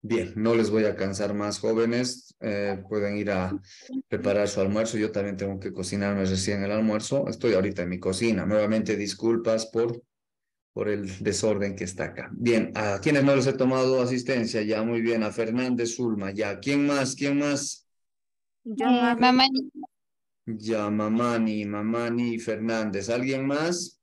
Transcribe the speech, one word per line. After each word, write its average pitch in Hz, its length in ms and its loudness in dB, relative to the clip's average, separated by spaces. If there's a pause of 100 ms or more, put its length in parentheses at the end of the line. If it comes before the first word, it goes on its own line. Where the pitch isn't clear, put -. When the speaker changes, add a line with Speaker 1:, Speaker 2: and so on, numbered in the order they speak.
Speaker 1:
Bien, 98 300 -2
no 113 180 2
les 110 140 4
voy 107 160 2
a 98 120 0
cansar 98 360 -2
más, 104 260 -2
jóvenes. 117 800 0
Eh, 101 380 -2 (120)
pueden 104 260 -2
ir 104 140 -2
a 95 280 -2 (480)
preparar 101 420 0
su 101 120 -2
almuerzo. 107 380 0
Yo 107 120 0
también 101 280 -4
tengo 98 200 -4
que 98 140 -8
cocinarme 98 540 -2
recién 95 360 0
el 98 100 -2
almuerzo. 110 540 0
Estoy 117 280 0
ahorita 95 300 0
en 87 40 -4
mi 90 100 -4
cocina. 98 460 0
Nuevamente, 107 540 2
disculpas 110 680 0
por, 117 380 -2 (720)
por 104 160 -4
el 98 320 -4
desorden 101 520 0
que 98 100 -6
está 92 200 -6
acá. - 300 -10
Bien, 117 400 2
¿a 104 260 0
quienes 143 240 4
no 139 100 6
les 131 120 4
he 135 80 2
tomado 131 480 2
asistencia? 123 580 0
Ya, 107 220 0
muy 117 180 0
bien. 113 220 2
A 104 100 -2
Fernández, 117 640 -2
Zulma, 104 360 -2
ya. 101 280 -4
¿Quién 143 260 2
más? 139 280 0
¿Quién 139 240 -2
más? 143 500 -4 (720)
Speaker 2:
Yo, 226 220 -6
Speaker 3:
Eh, 247 340 4
Speaker 2:
Mamani. - 20 0
Speaker 3:
Mamani. 262 500 4 (760)
Speaker 1:
Ya, 107 440 -2
Mamani, 110 720 2
Mamani 117 760 -2
Fernández. 110 680 -2
¿Alguien 131 380 -2
más? 156 560 -2